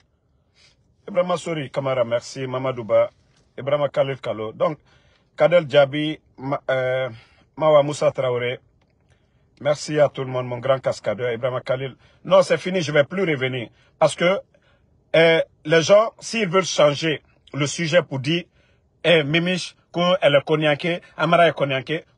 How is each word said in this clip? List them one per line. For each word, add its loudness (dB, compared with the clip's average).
Ibrahima 0
Sori -8
Kamara, -2
merci. -6
Mamadou -6
Ba, 2
Ibrahima -2
Khalil -2
Kalo. -8
Donc, -2
Kadel 2
Djabi, 2
Ma-, -8
euh, -2
Mawa 4
Moussa -2
Traoré, -4
merci -2
à 6
tout -8
le -8
monde, -6
mon -8
grand 0
cascadeur, -4
Ibrahima -4
Khalil. -6
Non, 6
c'est 0
fini, -4
je -4
vais 4
plus -6
revenir. -4
Parce 2
que, 0
euh, 4
les 4
gens, 4
s'ils -4
veulent 0
changer 0
le -2
sujet 0
pour -6
dire, -2
eh, 4
Mimich, -2
qu'elle 2
est 2
cognaquée, 0
Amara 4
est 2
cognaquée, -6